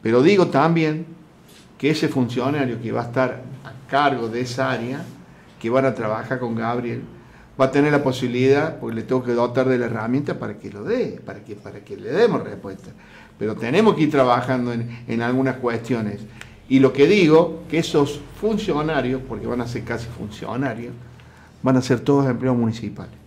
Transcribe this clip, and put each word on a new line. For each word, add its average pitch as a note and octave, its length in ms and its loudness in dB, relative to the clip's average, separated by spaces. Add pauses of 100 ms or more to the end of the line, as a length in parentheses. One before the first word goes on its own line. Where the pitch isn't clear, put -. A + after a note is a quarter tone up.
Pero A#2 200 4
digo F#3 260 6
también D#3 580 2 (720)
que C#3 120 2
ese D3+ 180 0
funcionario B2 720 -2
que A2+ 120 -8
va A#2 100 -2
a - 20 -4
estar B2+ 380 -2 (220)
a - 240 -20
cargo C3+ 400 0
de A#2 120 -4
esa C3 300 -4
área, B2+ 340 -6 (560)
que A2+ 100 -4
van C3 140 4
a B2+ 100 2
trabajar A#2 440 -4
con A#2 180 -4
Gabriel, A#2 460 -4 (600)
va C3 40 6
a C3 40 -2
tener C#3+ 220 4
la D3 100 2
posibilidad, C3 760 2
porque A2+ 160 -8
le A2 60 -6
tengo B2+ 200 0
que A#2+ 100 -2
dotar B2 360 2
de B2+ 100 2
la A#2+ 80 -2
herramienta A#2 500 -2
para G#2+ 220 -8
que G2+ 100 -14
lo G2+ 140 -14
dé, F3+ 420 -4
para G#2 200 -14
que, G#2+ 100 -14
para G2+ 240 -18
que G2+ 180 -16
le G2+ 140 -12
demos E3+ 320 2
respuesta. G2 480 -14 (480)
Pero G#2+ 160 -2
tenemos E3 400 4
que D3+ 80 2
ir D3 80 4
trabajando B2+ 600 2
en, A#2+ 340 -8
en A2+ 160 -2
algunas B2+ 340 0
cuestiones. A2+ 640 -4 (480)
Y C3 120 6
lo C3 120 6
que C#3 140 6
digo, E3+ 640 6
que D3+ 80 0
esos D3+ 400 0 (220)
funcionarios, D3+ 880 0
porque G#2+ 180 -8
van A#2+ 140 -2
a A#2 80 -4
ser - 160 -6
casi - 240 -6 (100)
funcionarios, A#2 760 -8 (680)
van C3 140 4
a B2+ 60 4
ser B2+ 180 0
todos C#3 280 2
empleados B2 300 0
municipales. G#2+ 560 -4 (120)